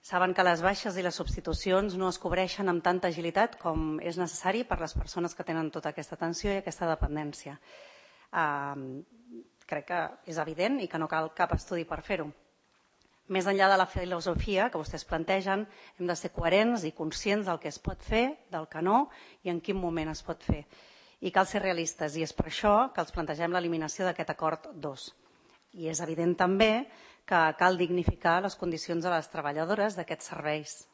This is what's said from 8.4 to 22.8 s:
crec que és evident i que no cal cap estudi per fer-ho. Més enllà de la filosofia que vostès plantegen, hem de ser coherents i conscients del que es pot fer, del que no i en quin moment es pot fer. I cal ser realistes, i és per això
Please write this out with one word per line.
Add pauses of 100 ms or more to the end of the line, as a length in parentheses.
crec
que (320)
és
evident
i
que
no
cal
cap
estudi
per
fer-ho. (1000)
Més
enllà
de
la
filosofia
que
vostès
plantegen, (320)
hem
de
ser
coherents
i
conscients
del
que
es
pot
fer, (260)
del
que
no (380)
i
en
quin
moment
es
pot
fer. (580)
I
cal
ser
realistes,
i
és
per
això (160)